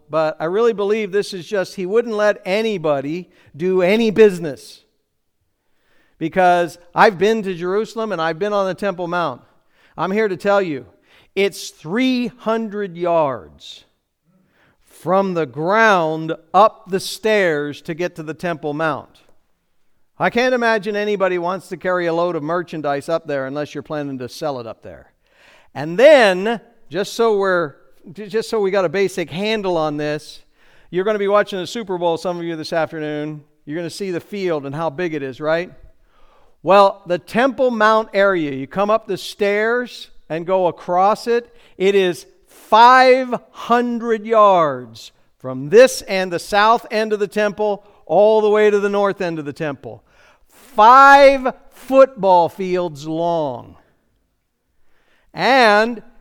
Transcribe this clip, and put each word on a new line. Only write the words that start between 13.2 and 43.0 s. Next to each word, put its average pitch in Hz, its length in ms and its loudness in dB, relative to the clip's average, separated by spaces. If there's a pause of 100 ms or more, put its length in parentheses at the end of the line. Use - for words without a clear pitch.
from 190 520 -4
the 165 120 -2
ground 160 880 0 (200)
up 208 360 2
the 185 100 -4
stairs 170 840 -2
to 175 120 -10
get 170 220 -6
to 160 80 -14
the 156 100 -10
Temple 156 400 -8
Mount. 147 460 -6 (960)
I 175 120 0
can't 254 260 0
imagine 220 400 -2
anybody 196 420 -2
wants 175 320 -6
to 180 80 -10
carry 180 280 -2
a 165 80 0
load 170 240 -2
of 147 60 -6
merchandise 156 680 -6
up 165 180 -4
there 139 180 -4
unless 139 280 -10
you're 143 100 -10
planning 143 360 -8
to 123 100 -10
sell 143 320 -8
it 113 60 -16
up 104 140 -16
there. - 300 -20 (640)
And 160 240 -6
then, 226 640 6 (260)
just 190 280 -8
so 226 220 0
we're, 180 380 -2 (380)
j-, 208 160 -16
just 214 200 -6
so 220 120 -2
we 190 100 -2
got 190 140 0
a 160 40 -2
basic 180 400 -4
handle 196 460 -4
on 156 220 -4
this, 151 460 -8 (460)
you're 180 140 -4
gonna 214 160 -2
be 202 80 -2
watching 202 320 0
the 170 80 -8
Super 190 300 -8
Bowl, 170 180 -2
some 175 220 -6
of 170 80 -10
you, 170 100 -8
this 156 160 -12
afternoon. 151 720 -6 (220)
You're 147 100 -10
gonna 170 140 -8
see 196 220 -8
the 165 100 -6
field 175 440 -4
and 139 80 -10
how 165 160 -4
big 160 240 -6
it 147 80 -6
is, 135 200 -10
right? 160 320 -2 (880)
Well, 196 460 4
the 175 120 -2
Temple 254 520 0
Mount 220 420 2
area, 190 400 0
you 135 140 -8
come 208 220 -2
up 220 160 -2
the 190 120 -6
stairs 214 960 -4 (180)
and 165 160 -8
go 185 220 0
across 190 600 0
it, 233 260 -4 (240)
it 190 160 2
is 185 320 0 (220)
five 254 880 4 (160)